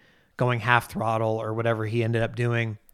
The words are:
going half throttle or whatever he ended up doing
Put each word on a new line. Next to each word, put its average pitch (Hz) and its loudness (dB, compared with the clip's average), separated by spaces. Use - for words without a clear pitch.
going 123 0
half 117 2
throttle 110 -2
or 110 -4
whatever 113 0
he 113 0
ended 113 2
up 117 -2
doing 117 0